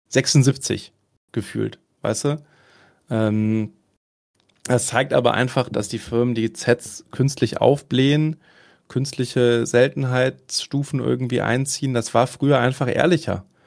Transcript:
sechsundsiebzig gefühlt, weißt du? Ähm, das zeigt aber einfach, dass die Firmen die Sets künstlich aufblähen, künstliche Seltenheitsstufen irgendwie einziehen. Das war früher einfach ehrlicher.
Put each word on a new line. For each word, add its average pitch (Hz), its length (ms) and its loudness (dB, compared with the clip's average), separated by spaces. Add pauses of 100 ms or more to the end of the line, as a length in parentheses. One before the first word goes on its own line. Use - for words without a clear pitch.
sechsundsiebzig 135 840 2 (400)
gefühlt, 110 480 -6 (220)
weißt 110 240 -4
du? 147 180 -4 (640)
Ähm, 107 640 0 (920)
das 123 240 0
zeigt 135 260 0
aber 120 200 4
einfach, 123 360 0
dass 110 180 -4
die 113 120 -8
Firmen 120 360 -2
die 113 180 -2
Sets - 580 -2
künstlich - 500 -2
aufblähen, 143 760 2 (540)
künstliche 123 760 0
Seltenheitsstufen 131 1300 0
irgendwie 123 400 -2
einziehen. 131 540 -2
Das 113 200 -2
war 123 140 4
früher 143 320 2
einfach 127 340 0
ehrlicher. 139 520 0 (220)